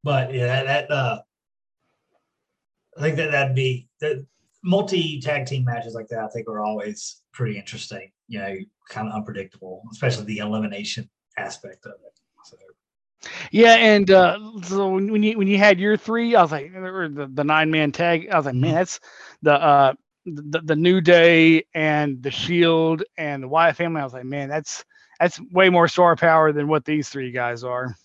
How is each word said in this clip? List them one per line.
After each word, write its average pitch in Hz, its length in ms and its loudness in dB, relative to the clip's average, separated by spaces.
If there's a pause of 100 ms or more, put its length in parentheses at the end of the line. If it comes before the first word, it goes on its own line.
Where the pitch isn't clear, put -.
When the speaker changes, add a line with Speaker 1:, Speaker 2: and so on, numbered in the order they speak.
Speaker 1:
But, 135 300 -2
yeah, 123 140 -4
that, 131 180 -2
that, 147 260 -4
uh, 127 300 -4 (1800)
I 151 40 -10
think 151 140 -2
that 151 160 -4
that'd 135 240 0
be, 131 320 -2 (120)
the 139 260 -6 (380)
multi-tag 160 840 -2
team 131 180 -6
matches 117 300 -6
like 113 160 -14
that, 117 100 -10
I 107 80 -8
think, 110 220 -12
are 107 140 -8
always 107 580 -10 (100)
pretty 110 260 -6
interesting, - 540 -16 (160)
you 107 120 -12
know, 98 160 -10 (340)
kinda 110 240 -10
unpredictable, 95 760 -14
especially 123 340 -4
the 104 140 -8
elimination 104 680 -8 (280)
aspect - 480 -14
of 101 80 -20 (120)
it. - 140 -20 (240)
So. - 140 -20 (920)
Speaker 2:
Yeah, 226 240 8
and, 208 360 4
uh, 185 260 6 (260)
so 190 260 -2
when, 196 220 -2
when 214 120 0
you, 220 140 0
when 196 100 0
you 196 100 2
had 202 220 6
your 208 180 0
three, 233 380 -2
I 202 60 8
was 160 100 4
like, 151 240 -10
or 185 340 -8
the, 143 180 -10
the 131 160 -6
nine-man 156 500 0
tag, 170 360 -2
I 190 80 0
was 147 80 0
like, 135 100 -4
"Man, 127 160 0
Speaker 1:
Mm-hmm. 151 40 0
Speaker 2:
that's 175 240 -2 (420)
the, 151 120 4
uh, 143 400 4 (340)
the, 151 340 -8
the 160 140 -2
New 180 260 2
Day 165 720 6
and 151 500 -2
the 135 80 -6
Shield 165 720 0 (140)
and 143 260 -8
the 131 40 -12
Wyatt 160 280 2
family." 165 260 -4
I - 20 -6
was 127 100 -10
like, 127 120 -14
"Man, 139 240 -10
that's, 147 360 -10 (340)
that's 170 200 0 (120)
way 185 180 4
more 175 180 4
star 170 280 4
power 160 360 4
than 147 160 -2
what 151 180 0
these 151 240 -4
three 131 220 -10
guys 120 320 -6
are." 123 420 -6